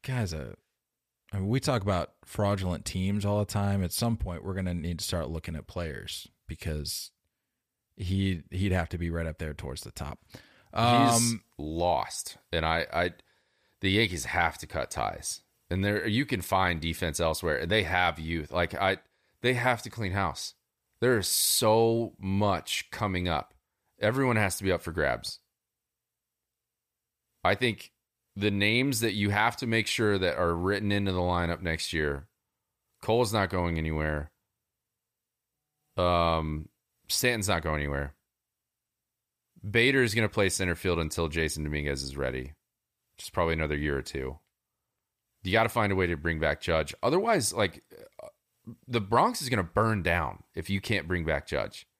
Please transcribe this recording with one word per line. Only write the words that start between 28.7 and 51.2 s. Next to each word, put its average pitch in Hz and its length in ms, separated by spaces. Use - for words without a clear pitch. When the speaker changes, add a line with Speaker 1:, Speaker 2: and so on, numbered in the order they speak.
Speaker 2:
that 113 120
you 101 180
have 107 280
to 131 80
make 113 200
sure 104 320
that 90 200
are 85 160
written 98 360
into 101 220
the 90 80
lineup 87 400
next 82 320
year, 73 340
Cole's 113 320
not 98 180
going 87 280
anywhere. 78 540
Um, 82 720
Stanton's 117 420
not 85 140
going 78 140
anywhere. 71 380
Bader 117 400
is 107 120
gonna 110 140
play 98 200
center 90 260
field 87 240
until 82 300
Jason 78 360
Dominguez 73 380
is 67 140
ready, 65 380
which - 100
is - 60
probably 85 240
another 76 220
year 73 200
or 67 60
two. 67 360
You 92 100
gotta 113 160
find 104 240
a 95 40
way 92 100
to 85 100
bring 78 240
back 76 200
Judge. 80 420
Otherwise, 180 500
like, 101 320
uh, - 60
the 120 120
Bronx 127 420
is 135 60
gonna 117 140
burn 107 400
down 82 400
if - 140
you 98 120
can't 92 260
bring 87 180